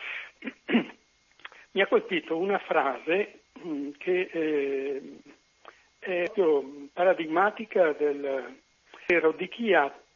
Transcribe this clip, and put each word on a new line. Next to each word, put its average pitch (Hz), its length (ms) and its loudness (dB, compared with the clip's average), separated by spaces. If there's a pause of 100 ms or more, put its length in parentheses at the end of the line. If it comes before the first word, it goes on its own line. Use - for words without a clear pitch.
(400)
<clears throat> - 280 -12 (1040)
mi - 80 2
ha 196 60 4
colpito - 500 0
una 196 220 0
frase, 160 840 0 (260)
mm, 143 300 -6
che... 180 340 -2
Eh, 139 720 -2 (1000)
è 175 280 -2
proprio 143 600 0
paradigmatica 180 1000 2
del, 139 600 -2 (520)
vero, 160 260 4
di 180 160 -8
chi 226 240 -2
ha 143 200 4 (240)